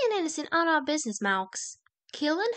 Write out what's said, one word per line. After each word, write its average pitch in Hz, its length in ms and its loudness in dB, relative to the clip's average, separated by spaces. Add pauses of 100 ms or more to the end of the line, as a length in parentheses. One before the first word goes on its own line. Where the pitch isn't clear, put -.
and 440 140 4
innocent 311 340 -2
aren't 330 160 2
our 311 140 4
business, 285 380 -2
Malks. 190 580 -2 (340)
Killing 330 440 0